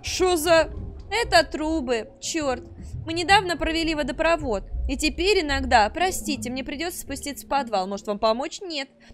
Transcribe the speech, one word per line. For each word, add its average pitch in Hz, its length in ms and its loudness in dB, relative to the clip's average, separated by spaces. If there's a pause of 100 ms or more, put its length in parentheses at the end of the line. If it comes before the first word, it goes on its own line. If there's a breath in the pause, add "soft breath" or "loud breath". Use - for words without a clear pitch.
Шо 359 320 2
за, 320 340 4 (420)
это 392 380 4
трубы. 277 680 -2
Чёрт. 285 440 -2 (420 loud breath)
Мы 330 80 -6
недавно 349 420 4
провели 320 400 0
водопровод. 302 680 0 (260)
И 262 80 -2
теперь 359 440 2
иногда, 254 480 4
простите, 294 600 -2
мне 262 140 -6
придётся 302 360 -6
спуститься 277 460 -10
в 208 40 -20
подвал. 226 380 0
Может, 202 200 -6
вам 208 120 -4
помочь? 233 420 0
Нет, 311 280 -8 (240 loud breath)